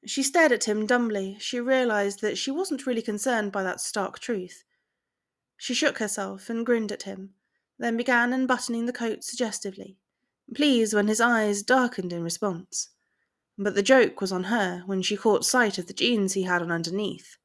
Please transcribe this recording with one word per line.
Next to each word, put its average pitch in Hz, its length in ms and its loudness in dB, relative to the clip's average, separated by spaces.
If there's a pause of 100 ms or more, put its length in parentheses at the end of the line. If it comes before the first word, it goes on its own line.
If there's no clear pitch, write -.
She 247 180 -2
stared 302 300 6
at 240 120 0
him 214 220 0
dumbly. 208 520 0
She 240 220 -6
realised 233 600 2
that 208 180 -2
she - 120 -4
wasn't 294 360 -4
really 233 160 0
concerned 214 500 -2
by 202 100 -2
that 185 180 -4
stark - 380 -4
truth. 185 460 -8 (920)
She - 180 -6
shook 285 240 0
herself 196 500 -6
and 233 160 -4
grinned 226 280 0
at - 100 -10
him, 190 320 -12 (440)
then 233 180 -2
began 240 360 2
unbuttoning 247 540 -2
the 247 60 -4
coat 226 320 -6
suggestively, 196 760 -8 (560)
pleased 240 400 4
when 208 140 4
his 220 120 2
eyes 214 440 2
darkened 240 480 2
in 170 100 -6
response. 175 680 -4 (680)
But 202 180 -2
the 202 80 2
joke 247 380 4
was 190 100 -2
on 185 140 -2
her 185 420 -2
when 190 160 -2
she 202 140 -2
caught 208 280 4
sight 240 340 2
of 175 100 -8
the - 40 -14
jeans 208 420 2
he 190 100 0
had 180 180 0
on 170 80 -4
underneath. 170 760 -4